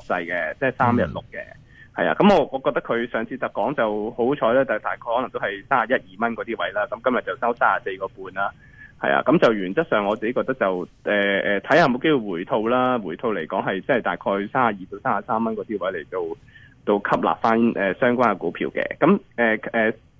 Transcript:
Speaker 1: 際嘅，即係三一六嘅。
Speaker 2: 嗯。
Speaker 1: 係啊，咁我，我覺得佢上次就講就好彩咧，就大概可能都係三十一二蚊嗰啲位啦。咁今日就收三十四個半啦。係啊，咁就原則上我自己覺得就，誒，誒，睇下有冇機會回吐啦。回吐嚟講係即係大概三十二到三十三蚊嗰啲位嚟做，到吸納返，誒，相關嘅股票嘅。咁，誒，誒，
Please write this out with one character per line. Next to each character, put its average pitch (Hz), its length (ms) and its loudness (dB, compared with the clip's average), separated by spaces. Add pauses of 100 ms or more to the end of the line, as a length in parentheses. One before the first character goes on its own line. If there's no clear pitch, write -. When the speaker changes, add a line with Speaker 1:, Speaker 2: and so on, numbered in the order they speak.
Speaker 1:
際 87 160 -2
嘅， 85 340 -4
即 139 60 -2
係 127 80 0
三 120 220 2
一 - 20 2
六 90 340 -2
嘅。 64 140 -12
Speaker 2:
嗯。 - 160 -20 (340)
Speaker 1:
係 87 140 0
啊， 78 100 2
咁 196 160 8
我， 143 160 4
我 135 140 -4
覺 147 100 0
得 180 60 -2
佢 117 300 -2
上 117 160 -4
次 131 100 -10
就 123 120 -4
講 117 260 -2
就 107 380 -2
好 123 220 0
彩 120 200 2
咧， 135 100 4
就 113 140 -2
大 95 140 -4
概 101 40 -6
可 120 240 -2
能 123 80 -4
都 123 100 -10
係 101 280 -4
三 123 200 2
十 120 60 -2
一 131 40 4
二 - 60 -6 (180)
蚊 117 140 0
嗰 104 80 -6
啲 110 160 -6
位 90 140 -4
啦。 104 140 -2
咁 107 180 -8
今 127 80 2
日 107 140 0
就 92 100 -6
收 120 200 0
三 107 220 2
十 101 120 -6
四 95 80 -6
個 95 100 -6
半 95 240 -14
啦。 98 180 -4 (480)
係 131 140 -2
啊， - 140 2
咁 143 120 4
就 127 140 6
原 95 220 -4
則 160 160 0
上 104 160 2
我 107 100 0
自 110 80 -8
己 120 80 -2
覺 120 120 -2
得 131 100 -2
就， 92 320 -2
誒， - 0 - (180)
誒， 101 560 0
睇 - 160 0
下 165 60 8
有 156 60 6
冇 123 120 -2
機 160 120 2
會 110 260 0
回 92 80 -6
吐 113 220 0
啦。 127 300 2
回 87 180 -6
吐 113 180 -4
嚟 80 120 -4
講 98 200 -2
係 95 140 -2
即 - 80 -12
係 127 120 2
大 90 160 -2
概 - 60 -20 (280)
三 123 220 2
十 98 60 -8
二 90 120 -14
到 101 120 -12
三 110 180 0
十 - 60 -10
三 113 180 0
蚊 113 120 -2
嗰 101 80 -6
啲 107 200 -4
位 90 160 -2
嚟 69 80 -12
做， 85 280 -6 (480)
到 101 140 4
吸 110 220 0
納 87 200 2
返， 113 180 4 (160)
誒， 95 240 0
相 120 180 2
關 120 140 4
嘅 95 80 -2
股 82 140 -4
票 - 180 -4
嘅。 - 100 -4 (180)
咁， 185 200 6 (180)
誒， 110 220 2
誒， 110 340 0 (280)